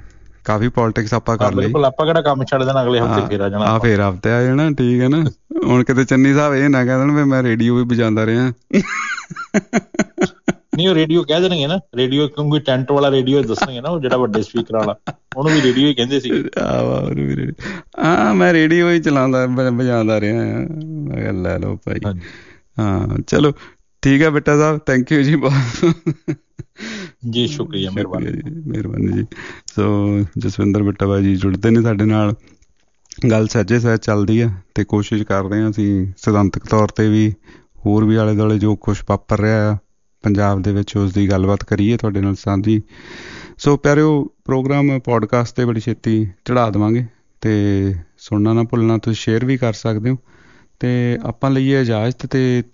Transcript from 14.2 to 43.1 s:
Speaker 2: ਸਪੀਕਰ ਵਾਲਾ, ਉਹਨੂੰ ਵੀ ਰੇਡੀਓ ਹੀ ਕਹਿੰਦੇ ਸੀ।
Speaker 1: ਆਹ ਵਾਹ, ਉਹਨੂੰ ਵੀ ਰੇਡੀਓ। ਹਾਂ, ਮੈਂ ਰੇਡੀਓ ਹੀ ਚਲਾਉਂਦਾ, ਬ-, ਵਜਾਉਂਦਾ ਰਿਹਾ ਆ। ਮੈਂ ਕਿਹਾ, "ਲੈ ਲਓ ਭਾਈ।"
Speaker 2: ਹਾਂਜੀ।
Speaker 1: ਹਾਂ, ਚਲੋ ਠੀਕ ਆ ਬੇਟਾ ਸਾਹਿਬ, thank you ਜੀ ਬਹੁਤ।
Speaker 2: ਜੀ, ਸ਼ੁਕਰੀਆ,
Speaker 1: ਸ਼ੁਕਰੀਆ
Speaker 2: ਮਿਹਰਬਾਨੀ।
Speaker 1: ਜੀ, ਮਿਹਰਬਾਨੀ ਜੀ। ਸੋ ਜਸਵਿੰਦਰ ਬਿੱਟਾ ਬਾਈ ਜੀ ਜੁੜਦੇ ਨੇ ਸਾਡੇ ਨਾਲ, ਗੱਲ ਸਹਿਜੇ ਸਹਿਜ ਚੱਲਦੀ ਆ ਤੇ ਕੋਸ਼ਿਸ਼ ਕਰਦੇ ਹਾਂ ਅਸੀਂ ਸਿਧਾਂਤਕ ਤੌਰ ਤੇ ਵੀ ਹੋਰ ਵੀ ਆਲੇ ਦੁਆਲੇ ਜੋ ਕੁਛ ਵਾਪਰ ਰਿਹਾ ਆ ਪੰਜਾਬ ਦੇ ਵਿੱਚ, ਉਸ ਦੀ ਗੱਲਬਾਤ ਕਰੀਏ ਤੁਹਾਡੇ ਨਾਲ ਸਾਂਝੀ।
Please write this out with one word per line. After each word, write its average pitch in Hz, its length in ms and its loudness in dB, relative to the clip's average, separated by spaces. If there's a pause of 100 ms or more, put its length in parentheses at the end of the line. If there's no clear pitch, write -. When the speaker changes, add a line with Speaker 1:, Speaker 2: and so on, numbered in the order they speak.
Speaker 2:
ਸਪੀਕਰ 113 340 -4
ਵਾਲਾ, 104 200 -2 (400)
ਉਹਨੂੰ 151 160 0
ਵੀ 151 100 2
ਰੇਡੀਓ 131 260 2
ਹੀ 143 60 2
ਕਹਿੰਦੇ 123 260 0
ਸੀ। 123 100 -6
Speaker 1:
ਆਹ - 520 -2
ਵਾਹ, 131 200 -2
ਉਹਨੂੰ - 240 -4
ਵੀ 69 100 -2
ਰੇਡੀਓ। - 680 -8
ਹਾਂ, 208 300 2
ਮੈਂ 180 180 4
ਰੇਡੀਓ 170 380 4
ਹੀ 170 100 2
ਚਲਾਉਂਦਾ, 131 460 2
ਬ-, 127 300 0
ਵਜਾਉਂਦਾ 113 440 0
ਰਿਹਾ 110 220 0
ਆ। 110 160 -4 (260)
ਮੈਂ 147 320 -8
ਕਿਹਾ, 107 160 -4
"ਲੈ 92 260 -4
ਲਓ 98 180 -4
ਭਾਈ।" - 300 -8
Speaker 2:
ਹਾਂਜੀ। 95 140 -6 (580)
Speaker 1:
ਹਾਂ, 101 480 -2
ਚਲੋ 147 260 2 (500)
ਠੀਕ 139 200 4
ਆ 160 80 4
ਬੇਟਾ 147 280 2
ਸਾਹਿਬ, 151 180 2
thank 131 280 0 (120)
you 143 60 4
ਜੀ 147 140 2
ਬਹੁਤ। 135 580 0 (1400)
Speaker 2:
ਜੀ, 120 160 0
ਸ਼ੁਕਰੀਆ, - 0 -
Speaker 1:
ਸ਼ੁਕਰੀਆ 95 440 -6
Speaker 2:
ਮਿਹਰਬਾਨੀ। 95 360 -4
Speaker 1:
ਜੀ, - 160 -6 (240)
ਮਿਹਰਬਾਨੀ 101 460 -4
ਜੀ। 101 140 -2 (500)
ਸੋ 101 320 0 (300)
ਜਸਵਿੰਦਰ 101 440 -2
ਬਿੱਟਾ 101 240 -2
ਬਾਈ 98 160 0
ਜੀ 98 140 2
ਜੁੜਦੇ 98 340 0
ਨੇ 117 120 4
ਸਾਡੇ 107 220 0
ਨਾਲ, 107 300 2 (960)
ਗੱਲ 110 160 2
ਸਹਿਜੇ 113 340 0
ਸਹਿਜ 117 200 0
ਚੱਲਦੀ 107 400 0
ਆ 113 100 0 (240)
ਤੇ 104 100 0
ਕੋਸ਼ਿਸ਼ 107 380 -2
ਕਰਦੇ 98 380 -2
ਹਾਂ 110 100 0
ਅਸੀਂ 101 360 0 (100)
ਸਿਧਾਂਤਕ 104 500 0
ਤੌਰ 107 220 2
ਤੇ 107 200 0
ਵੀ 107 240 2 (540)
ਹੋਰ 107 180 2
ਵੀ 110 120 2
ਆਲੇ 107 200 2
ਦੁਆਲੇ 107 220 2
ਜੋ 104 180 0
ਕੁਛ 101 320 -4
ਵਾਪਰ 101 320 0
ਰਿਹਾ 107 320 2
ਆ 101 60 -2 (440)
ਪੰਜਾਬ 101 400 0
ਦੇ 101 100 0
ਵਿੱਚ, 101 240 -2
ਉਸ 98 160 0
ਦੀ 101 180 2
ਗੱਲਬਾਤ 98 340 0
ਕਰੀਏ 104 320 0
ਤੁਹਾਡੇ 104 240 -2
ਨਾਲ 98 140 0
ਸਾਂਝੀ। 104 480 0 (760)